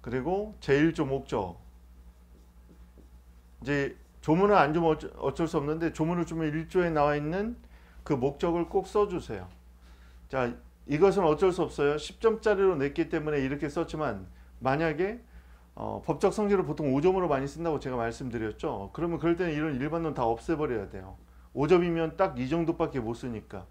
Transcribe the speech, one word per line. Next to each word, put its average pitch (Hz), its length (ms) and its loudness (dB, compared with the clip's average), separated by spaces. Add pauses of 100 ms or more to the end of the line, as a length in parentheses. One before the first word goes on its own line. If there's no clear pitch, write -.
그리고 175 580 -4
제일 147 340 4
조 160 120 0
목적. 135 540 -4 (2000)
이제 139 340 -2 (260)
조문을 196 340 4
안 151 180 6
주면 165 180 2
어쩌-, 156 180 -4 (100)
어쩔 147 280 -2
수 165 100 -2
없는데 156 360 -2
조문을 170 320 0
주면 160 220 -4
일 160 220 -4
조에 175 200 2
나와 147 260 2
있는 185 420 -4 (460)
그 156 100 0
목적을 170 560 0
꼭 185 180 0
써주세요. 147 600 -2 (840)
자, 123 240 0 (340)
이것은 180 360 4
어쩔 180 280 4
수 180 100 -2
없어요. 147 360 0
십 - 240 -10
점짜리로 208 540 2
냈기 143 340 0
때문에 151 320 -2
이렇게 143 280 -2
썼지만 147 580 -4 (320)
만약에, 160 640 0 (540)
어, 107 300 -8
법적 165 280 2
성질을 202 320 2
보통 147 280 0
오 143 80 2
점으로 185 260 4
많이 139 200 0
쓴다고 156 320 -2
제가 127 180 -6
말씀드렸죠. 113 960 -4
그러면 165 260 -4
그럴 170 160 2
때는 170 180 -2
이런 151 220 -2
일반론 151 380 -2
다 123 120 0
없애버려야 117 640 -2
돼요. 95 280 -14 (360)
오 139 140 0
점이면 165 500 4
딱 165 220 0
이 127 100 -4
정도밖에 160 500 0
못 113 140 -4
쓰니까. 107 580 -10